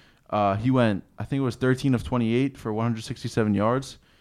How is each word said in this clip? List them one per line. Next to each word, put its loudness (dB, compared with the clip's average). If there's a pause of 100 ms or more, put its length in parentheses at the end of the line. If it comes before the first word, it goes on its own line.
(300)
Uh, 2
he -2
went, 2 (140)
I -8
think -4
it -2
was -2
thirteen 2
of 0
twenty-eight 0
for -6
one -2
hundred -2
sixty-seven -2
yards. 0 (240)